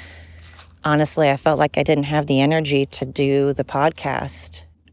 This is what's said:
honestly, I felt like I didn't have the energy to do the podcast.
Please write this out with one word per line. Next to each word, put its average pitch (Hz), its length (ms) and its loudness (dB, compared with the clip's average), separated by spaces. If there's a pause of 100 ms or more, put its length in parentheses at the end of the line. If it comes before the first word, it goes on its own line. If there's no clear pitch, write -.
(800)
honestly, 151 480 2
I 139 60 2
felt 147 240 0
like 151 180 0
I 147 60 2
didn't 147 220 2
have 147 200 0
the 135 140 2
energy 143 460 2
to - 200 -8
do 139 460 0
the 131 140 -4
podcast. 139 960 -4 (300)